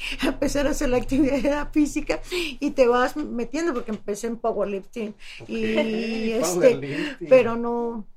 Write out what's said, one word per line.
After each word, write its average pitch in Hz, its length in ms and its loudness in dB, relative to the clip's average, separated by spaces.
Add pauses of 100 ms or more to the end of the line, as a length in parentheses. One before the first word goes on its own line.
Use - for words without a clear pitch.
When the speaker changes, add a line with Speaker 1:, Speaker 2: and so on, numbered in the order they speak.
Speaker 1:
<laughs> - 160 -6
empezar 285 440 0
a 302 40 2
hacer 285 180 0
la 247 80 4
actividad 277 720 2
física 302 500 0 (380)
y 285 120 -2
te 254 160 6
vas 247 280 2
metiendo, 269 580 -4
porque 240 180 -6
empecé 208 360 -6
en 233 100 -6
powerlifting 208 800 -4 (240)
Speaker 2:
Ok, - 100 -14
Speaker 1:
y, 220 840 -2
este, 220 220 0
Speaker 2:
powerlifting. 175 760 2
Speaker 1:
pero 240 260 8
no, 233 500 -4 (120)